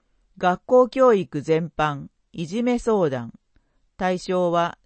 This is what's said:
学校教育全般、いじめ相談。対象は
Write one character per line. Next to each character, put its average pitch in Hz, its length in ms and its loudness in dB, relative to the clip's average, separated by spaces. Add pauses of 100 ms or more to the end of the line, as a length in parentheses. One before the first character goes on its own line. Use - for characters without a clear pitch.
(380)
学 185 280 -2
校 254 240 4
教 254 260 4
育 151 260 -4
全 156 340 -2
般、 151 340 -4 (220)
い 165 140 -10
じ 196 160 -6
め 240 160 0
相 208 320 0
談。 123 240 -8 (640)
対 185 220 -2
象 180 320 -2
は 170 340 -2